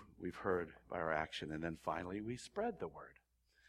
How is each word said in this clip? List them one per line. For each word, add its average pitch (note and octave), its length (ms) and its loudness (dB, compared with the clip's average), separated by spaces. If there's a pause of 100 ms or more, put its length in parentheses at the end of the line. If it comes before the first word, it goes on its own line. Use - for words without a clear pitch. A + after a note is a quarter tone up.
(200)
we've F2+ 160 -2
heard F2+ 360 4 (180)
by F2 80 0
our D#2+ 140 4
action. D#2 400 2
And D#2 120 0
then E2 200 0
finally, F2+ 380 0
we A#2 160 -2
spread A3 420 -2
the F2 80 0
word. - 320 -12 (500)